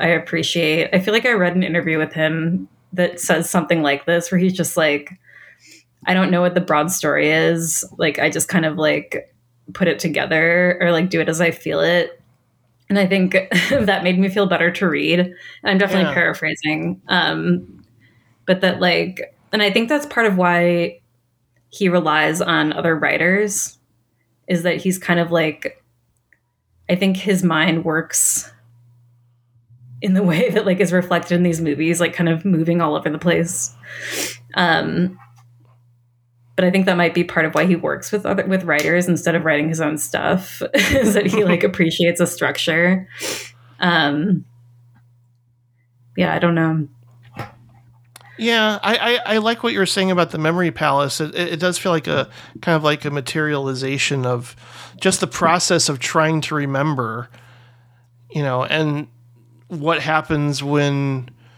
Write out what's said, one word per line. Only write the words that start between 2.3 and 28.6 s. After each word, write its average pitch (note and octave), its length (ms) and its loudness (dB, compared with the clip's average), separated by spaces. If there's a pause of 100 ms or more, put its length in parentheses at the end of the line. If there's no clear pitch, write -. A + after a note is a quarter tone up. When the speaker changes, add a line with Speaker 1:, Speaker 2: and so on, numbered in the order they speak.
Speaker 1:
that F3+ 280 -2
says E3 280 0
something E3+ 340 0
like C#3+ 240 0
this, E3+ 240 0
where F#3+ 100 0
he's F#3 120 2
just F3+ 240 -4
like, D3 360 0 (920)
"I F#3 80 2
don't F#3 180 2
know F3 80 2
what F3+ 140 2
the F3+ 60 2
broad D#3 300 0
story D3 400 0
is. E3 540 0 (120)
Like, D#3 220 -2
I D3+ 100 0
just D#3+ 200 -4
kind F3+ 180 2
of, D3+ 100 -4
like, D3+ 560 -2 (400)
put F#3 140 -2
it E3 140 0
together E3+ 800 0
or, F3 100 2
like, E3+ 200 2
do E3+ 100 0
it D3+ 80 0
as D#3+ 120 -2
I E3+ 120 2
feel D#3 280 -6
it." E3+ 400 0 (680)
And G3+ 100 2
I G3 80 4
think F#3 260 2
<laughs> F#3 380 0
that G3+ 320 2
made F3+ 160 2
me F#3+ 100 2
feel G3 180 2
better F3 260 2
to F#3 160 -2
read. D#3 320 0
And F3+ 140 -2 (280)
I'm F#3+ 160 2
definitely G3 300 2
Speaker 2:
Yeah. C#3+ 60 -4
Speaker 1:
paraphrasing. D#3+ 920 -2
Um, E3+ 800 -2 (600)
but F#3 160 2
that, F#3 180 0
like, F3 520 0 (200)
and G#3+ 100 0
I G3+ 80 2
think A3+ 180 2
that's G3 180 0
part A#3 200 0
of G3 100 2
why F3 640 2 (720)
he G3 200 -2
relies D#3 520 2
on D#3 320 0
other D#3+ 240 0
writers, E3+ 840 0 (720)
is E3+ 160 0
that E3+ 140 0
he's F#3 200 -2
kind F3 220 0
of, E3+ 100 -2
like, D#3 460 -2 (1120)
I F3+ 80 0
think F#3+ 200 0
his F#3 280 0
mind D#3+ 400 2
works - 640 -2 (1500)